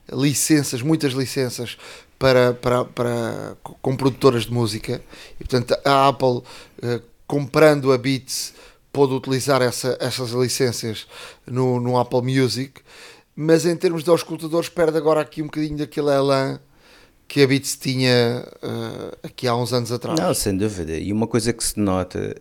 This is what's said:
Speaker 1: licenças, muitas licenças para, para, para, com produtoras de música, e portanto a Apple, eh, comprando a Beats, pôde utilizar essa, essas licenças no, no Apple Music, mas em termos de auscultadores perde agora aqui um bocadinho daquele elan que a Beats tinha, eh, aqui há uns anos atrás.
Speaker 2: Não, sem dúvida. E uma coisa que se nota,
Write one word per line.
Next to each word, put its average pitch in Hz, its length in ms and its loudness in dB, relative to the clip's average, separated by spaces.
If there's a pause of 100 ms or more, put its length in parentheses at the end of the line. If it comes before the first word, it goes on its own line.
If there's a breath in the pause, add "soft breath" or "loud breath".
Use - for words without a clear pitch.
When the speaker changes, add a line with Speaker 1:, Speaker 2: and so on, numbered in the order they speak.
(140)
Speaker 1:
licenças, 139 680 2
muitas 147 300 0
licenças 123 640 -4 (400 loud breath)
para, 127 360 6
para, 123 320 0
para, 113 760 -6
com - 320 -6
produtoras 123 480 2
de 117 100 -6
música, 113 480 -4 (380 loud breath)
e - 60 -12
portanto 127 300 0 (100)
a 139 240 6
Apple, 123 320 0 (420 loud breath)
eh, 120 180 -4 (240)
comprando 143 680 4
a 127 60 6
Beats, 131 560 -4 (380 loud breath)
pôde 135 220 4
utilizar 131 480 0
essa, 123 400 0
essas 127 300 -4
licenças 120 760 -2 (400 loud breath)
no, 127 320 0
no 123 180 0
Apple 123 260 2
Music, 131 580 0 (540 loud breath)
mas 156 300 2
em 175 100 2
termos 165 280 -2
de 175 60 -2
auscultadores 160 580 0
perde 160 300 0
agora 151 240 2
aqui 151 200 -8
um 151 40 -4
bocadinho 151 320 -4
daquele 147 320 -2
elan 139 500 2 (680 soft breath)
que - 180 4
a 131 40 6
Beats 135 300 -2
tinha, 123 680 0 (180)
eh, 113 640 -10
aqui - 240 -8
há 120 80 2
uns 120 160 -2
anos 120 200 -2
atrás. 120 280 -4
Speaker 2:
Não, 175 140 0
sem 98 240 -2
dúvida. 92 400 -4
E 90 160 -4
uma 110 140 -2
coisa 117 260 -2
que - 100 -6
se - 160 -4
nota, 95 600 -2